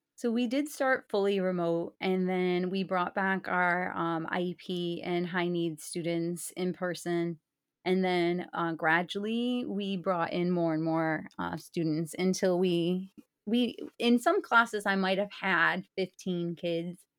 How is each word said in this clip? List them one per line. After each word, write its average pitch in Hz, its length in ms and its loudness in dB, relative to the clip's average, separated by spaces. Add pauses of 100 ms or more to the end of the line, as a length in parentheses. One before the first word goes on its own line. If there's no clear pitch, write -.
(180)
So 240 120 0
we 240 160 2
did 277 240 0
start 262 400 0
fully 202 300 2
remote, 170 600 0
and 185 260 2
then 180 440 2
we 190 140 0
brought 180 300 0
back 190 340 0
our, 180 460 2
um, 165 360 -2
I 185 100 -2
E 175 140 -2
P 175 480 -4
and 175 240 -2
high 175 220 -2
needs 170 360 -2
students 170 720 -4
in 180 160 -2
person. 170 640 -2 (460)
And 185 180 2
then, 175 520 0
uh, 165 180 -2
gradually 202 920 0
we 196 320 -4
brought 170 340 0
in 175 200 2
more 165 200 2
and 156 100 0
more, 160 440 0 (120)
uh, 175 200 -4
students 156 600 -2
until 185 400 2
we, 180 540 0 (320)
we, 240 320 0 (220)
in 240 200 4
some 349 220 2
classes, 226 460 2
I 196 100 2
might 190 220 2
have 202 200 -2
had 175 460 2 (140)
fifteen 175 580 -2
kids 170 460 -4 (160)